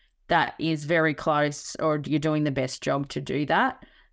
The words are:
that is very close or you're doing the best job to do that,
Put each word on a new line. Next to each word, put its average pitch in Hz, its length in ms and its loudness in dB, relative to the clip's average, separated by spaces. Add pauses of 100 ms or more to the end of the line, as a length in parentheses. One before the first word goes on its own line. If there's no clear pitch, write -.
(260)
that 165 320 2
is 156 260 -2
very 160 300 2
close 147 640 0
or 151 300 0
you're 151 120 2
doing 151 240 2
the 151 80 2
best 131 320 -4
job 139 260 0
to - 120 -6
do 143 260 -2
that, 202 380 0 (280)